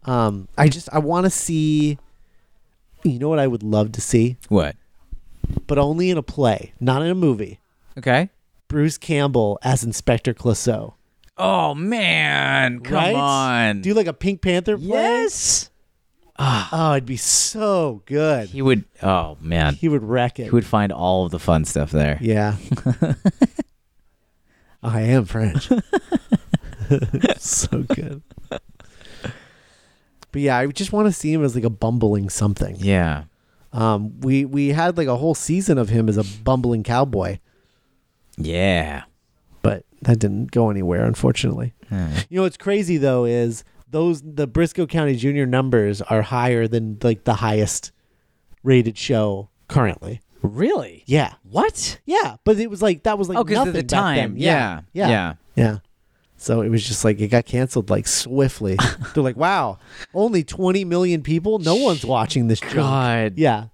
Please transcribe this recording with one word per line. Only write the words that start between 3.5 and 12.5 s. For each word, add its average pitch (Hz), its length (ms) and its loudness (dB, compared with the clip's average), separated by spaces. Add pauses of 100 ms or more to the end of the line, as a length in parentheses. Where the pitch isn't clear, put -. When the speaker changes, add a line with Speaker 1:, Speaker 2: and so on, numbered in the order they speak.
Speaker 1:
love 107 300 0
to 113 80 -8
see? 120 360 0 (100)
Speaker 2:
What? 80 280 2 (920)
Speaker 1:
But 143 140 0
only 160 320 2
in 165 80 0
a 139 40 -6
play, - 560 -2
not 127 220 2
in 165 80 0
a 185 60 0
movie. 120 440 0 (380)
Speaker 2:
Okay. 139 320 0 (380)
Speaker 1:
Bruce 151 320 0
Campbell 127 640 0
as 127 200 0
Inspector 117 520 -2
Clouseau. 110 580 -2 (420)
Speaker 2:
Oh, 175 380 2
man. 143 1080 0